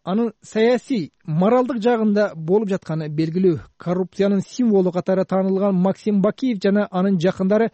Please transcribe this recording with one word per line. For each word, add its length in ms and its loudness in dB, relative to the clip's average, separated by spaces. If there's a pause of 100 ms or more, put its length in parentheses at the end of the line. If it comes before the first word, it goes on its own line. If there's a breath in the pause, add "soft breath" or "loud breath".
анын 260 -2 (100)
саясий, 680 -2 (140)
моралдык 580 0
жагында 520 2
болуп 340 0
жатканы 400 -6
белгилүү. 500 0 (180)
Коррупциянын 600 -2
символу 540 0
катары 320 -2
таанылган 500 0
Максим 460 0
Бакиев 420 -2
жана 280 2
анын 280 0
жакындары 540 0